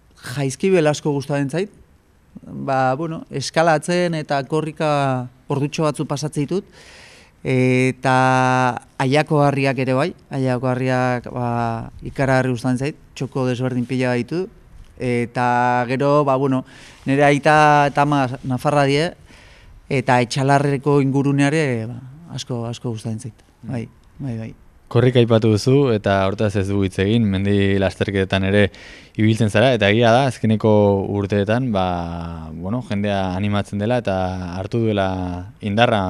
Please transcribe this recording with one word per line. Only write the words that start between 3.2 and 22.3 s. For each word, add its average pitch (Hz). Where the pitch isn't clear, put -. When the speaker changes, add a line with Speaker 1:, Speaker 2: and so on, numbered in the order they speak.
Speaker 1:
eskalatzen 165
eta 151
korrika 147
ordutxo 147
batzu 151
pasatzen 147
ditut. 180
Eta 127
Aiako 143
Harriak 135
ere 131
bai, 143
Aiako 131
Harriak, 127
ba, 117
ikaragarri 131
gustatzen 127
zait, 139
txoko 131
desberdin 127
pila 127
ditu. 160
Eta 123
gero, 143
ba, 135
bueno, 135
nire 139
aita 147
eta 143
ama 143
Nafarra 143
die, 151
eta 127
Etxalarreko 139
ingurunea 139
ere, 160
ba, 120